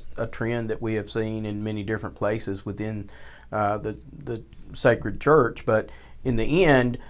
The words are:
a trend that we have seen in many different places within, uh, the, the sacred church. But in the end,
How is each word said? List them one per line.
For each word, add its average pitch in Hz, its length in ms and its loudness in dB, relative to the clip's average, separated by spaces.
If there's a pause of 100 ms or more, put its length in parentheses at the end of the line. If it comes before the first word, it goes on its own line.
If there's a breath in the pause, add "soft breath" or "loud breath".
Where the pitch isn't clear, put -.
(160)
a 120 100 -4
trend 117 440 -4
that 110 120 -4
we 110 120 -2
have 101 140 -4
seen 110 380 -4
in 104 160 -4
many 107 200 -4
different 104 320 -4
places 104 520 -2
within, 104 420 -6 (440 soft breath)
uh, 107 260 0
the, 104 180 -6 (280)
the 117 180 -8 (300)
sacred 113 480 2
church. 139 440 4
But 110 260 2 (340 soft breath)
in 123 120 2
the 135 280 4
end, 123 340 6 (120)